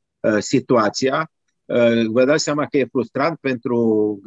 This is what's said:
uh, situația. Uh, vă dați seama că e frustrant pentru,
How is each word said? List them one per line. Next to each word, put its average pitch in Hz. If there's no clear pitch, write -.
uh, 110
situația. 131
Uh, 117
vă 120
dați 151
seama 147
că 143
e 127
frustrant 135
pentru, 113